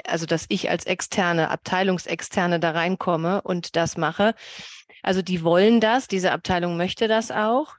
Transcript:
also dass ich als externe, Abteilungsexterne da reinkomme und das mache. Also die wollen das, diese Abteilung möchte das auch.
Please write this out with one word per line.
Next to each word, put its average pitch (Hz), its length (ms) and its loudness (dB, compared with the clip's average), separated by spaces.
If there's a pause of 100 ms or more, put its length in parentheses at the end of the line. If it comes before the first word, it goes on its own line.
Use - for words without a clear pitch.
also 165 180 -2
dass 160 220 -2
ich - 220 -2
als 170 160 -2
externe, 175 640 0
Abteilungsexterne 180 1120 -2
da 165 100 2
reinkomme 170 720 0
und 175 340 -4
das 165 220 0
mache. 185 360 2 (680)
Also 190 200 0
die 180 200 -4
wollen 190 380 6
das, 226 280 2
diese 185 240 0
Abteilung 175 440 0
möchte 185 320 0
das 220 240 0
auch. 233 460 0